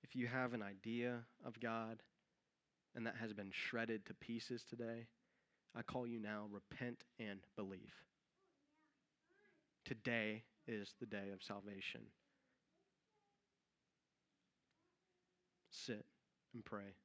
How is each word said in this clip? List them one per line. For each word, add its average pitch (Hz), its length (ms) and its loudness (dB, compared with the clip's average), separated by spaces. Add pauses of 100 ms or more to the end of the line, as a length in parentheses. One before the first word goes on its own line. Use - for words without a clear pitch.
if - 140 -12
you 123 100 6
have 127 260 6
an 117 100 2
idea 113 560 2 (260)
of 113 160 -4
God 113 420 0 (920)
and 113 120 2
that 117 100 2
has 113 160 0
been 98 180 -4
shredded 113 560 2
to 92 80 -6
pieces 117 540 -2
today, 117 380 -2 (680)
I 117 80 -2
call 123 240 0
you 117 120 2
now, 107 320 0
repent 120 540 -2 (140)
and 101 220 -2 (160)
believe. 98 380 -2 (1900)
Today 113 600 4 (220)
is 107 320 -2
the 120 80 -4
day 101 260 -2
of 95 100 -8
salvation. 101 580 -2 (3750)
Sit - 360 -2 (480)
and 113 100 -8
pray. 101 300 -4 (100)